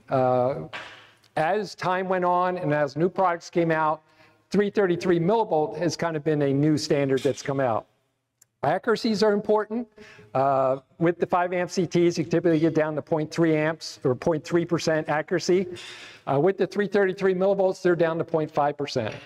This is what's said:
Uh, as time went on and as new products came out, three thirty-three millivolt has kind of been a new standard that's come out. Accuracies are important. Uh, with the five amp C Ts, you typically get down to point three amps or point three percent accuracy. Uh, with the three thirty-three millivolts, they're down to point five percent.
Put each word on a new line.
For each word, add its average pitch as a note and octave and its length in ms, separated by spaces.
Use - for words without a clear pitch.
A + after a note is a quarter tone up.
Uh, B2+ 520
as F3 400
time F#3 320
went F#3 180
on F3+ 320
and D#3 160
as D3 220
new E3+ 140
products F3 400
came E3+ 220
out, D#3 300
three G3+ 200
thirty-three F3+ 500
millivolt E3 580
has F3 200
kind E3 180
of D3 80
been D3+ 200
a C#3 100
new D3 240
standard C#3 420
that's B2+ 240
come C#3 160
out. A#2+ 260
Accuracies G#3 580
are G#3+ 120
important. G#3+ 540
Uh, C3+ 440
with E3+ 220
the F#3+ 80
five F3+ 260
amp F3+ 160
C F3+ 160
Ts, E3+ 320
you E3 60
typically E3 360
get D#3+ 140
down D#3 220
to C#3+ 80
point D#3 280
three D#3+ 240
amps D#3 480
or B2+ 120
point D3+ 280
three E3+ 220
percent D#3+ 440
accuracy. F3 580
Uh, C#3 140
with F#3+ 180
the F#3+ 80
three G3+ 220
thirty-three F#3+ 480
millivolts, F#3+ 480
they're F3 120
down E3 220
to E3 60
point D#3 280
five D3 240
percent. C3 400